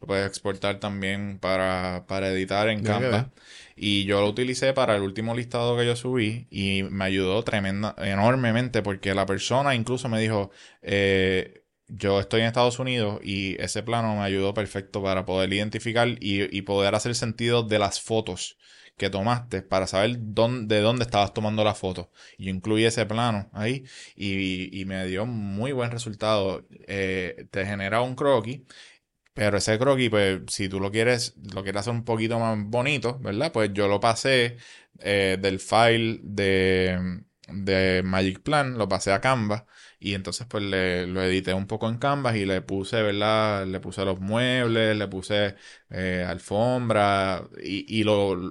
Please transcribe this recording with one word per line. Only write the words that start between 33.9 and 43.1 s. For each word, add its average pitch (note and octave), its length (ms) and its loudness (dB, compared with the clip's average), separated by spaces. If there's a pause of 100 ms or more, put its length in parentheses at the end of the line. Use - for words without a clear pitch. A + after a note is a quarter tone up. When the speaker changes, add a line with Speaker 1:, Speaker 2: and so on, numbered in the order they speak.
Speaker 1:
pasé, A#2+ 600 2 (420)
eh, F#2+ 400 2
del F#2+ 180 2
file A2+ 640 4
de, F#2 1040 2 (240)
de F#2+ 560 2
Magic F#2+ 380 0
Plan, C#3 360 0
lo G2+ 100 0
pasé G2 220 0
a G2 100 2
Canva A2+ 460 0 (320)
y G2 160 -4
entonces, F#2+ 340 -8
pues, G#2+ 140 -4
le, F#2 460 0
lo F#2 120 -2
edité F#2 320 2
un G2 140 0
poco A2 220 -4
en A#2 100 -2
Canvas C#3 380 0
y G2+ 100 0
le F#2+ 160 0
puse, G2 400 -2
¿verdad? G#2 640 2